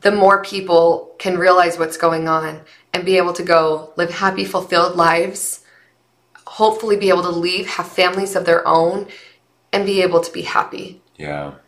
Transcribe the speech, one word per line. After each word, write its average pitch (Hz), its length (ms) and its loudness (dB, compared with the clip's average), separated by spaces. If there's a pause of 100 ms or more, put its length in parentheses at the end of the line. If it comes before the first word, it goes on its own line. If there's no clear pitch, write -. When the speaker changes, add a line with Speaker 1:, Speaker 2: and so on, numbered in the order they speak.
Speaker 1:
the 202 100 2
more 196 320 4
people 175 760 0
can 185 180 -2
realize 175 420 4
what's 160 180 -4
going 165 300 0
on 160 340 -2 (320)
and 180 120 -6
be 185 120 2
able 175 160 0
to 170 100 -8
go 160 520 2
live 170 160 -2
happy, 190 320 -2
fulfilled 180 520 0
lives, 170 680 -2 (840)
hopefully 220 520 0
be 202 120 0
able 180 140 2
to 180 60 -4
leave, 180 380 -4
have 175 200 -8
families 190 480 -2
of 175 100 -2
their 170 220 2
own, 170 400 0 (640)
and 196 140 -2
be 196 160 0
able 170 200 2
to - 100 -8
be - 120 -10
happy. - 580 -6 (160)
Speaker 2:
Yeah. 73 360 -10 (140)